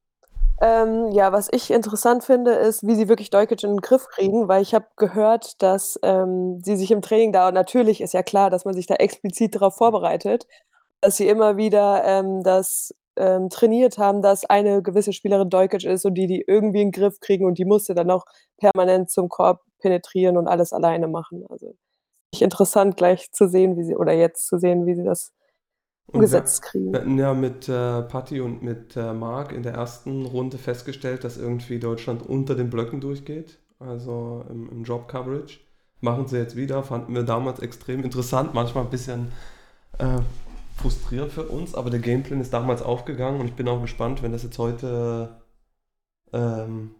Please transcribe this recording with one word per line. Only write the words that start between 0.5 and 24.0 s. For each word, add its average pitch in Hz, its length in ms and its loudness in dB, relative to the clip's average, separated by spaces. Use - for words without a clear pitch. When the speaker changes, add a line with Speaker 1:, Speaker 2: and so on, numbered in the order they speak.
Speaker 1:
Ähm, 226 500 2
ja, 196 200 6
was 202 220 2
ich - 180 0
interessant 233 540 2
finde, 247 260 4
ist, 214 340 2
wie 220 100 4
sie 214 120 2
wirklich 220 220 2
Dojcic 214 340 2
in 208 80 0
den 202 100 0
Griff - 280 2
kriegen, 196 400 0
weil 190 120 6
ich 196 120 -2
hab 214 240 0
gehört, 214 640 2
dass, 196 420 2
ähm, 185 600 0
sie 202 120 0
sich 190 160 2
im 208 100 2
Training 220 300 2
da, 185 160 4
und 180 60 0
natürlich 208 480 2
ist 190 120 -6
ja 180 100 2
klar, 196 260 2
dass 180 160 -2
man 196 80 -4
sich 180 140 -6
da 196 80 2
explizit - 600 0
darauf 190 220 2
vorbereitet, 202 680 0
dass 196 160 2
sie 196 140 2
immer 214 260 4
wieder, 202 480 4
ähm, 190 400 0
das, 190 500 0
ähm, 185 340 2
trainiert 233 480 4
haben, 202 240 2
dass 196 220 4
eine 202 380 4
gewisse 196 320 0
Spielerin 196 360 0
Dojcic 185 360 2
ist 185 200 0
und 190 100 0
die, 190 120 0
die 185 180 0
irgendwie 208 360 4
in 202 100 2
den 190 100 -4
Griff 202 200 0
kriegen 190 240 2
und 175 120 2
die 185 80 0
musste 202 300 2
dann 175 160 2
auch 185 140 0
permanent 185 520 4
zum 180 200 0
Korb 180 320 2
penetrieren 180 580 2
und 170 100 0
alles 175 260 2
alleine 165 340 0
machen. 165 420 -8
Also, - 260 -18
ich - 100 -10
interessant 196 560 2
gleich 180 340 0
zu 202 160 2
sehen, 185 300 2
wie 170 60 -4
sie, 165 120 -4
oder 160 160 0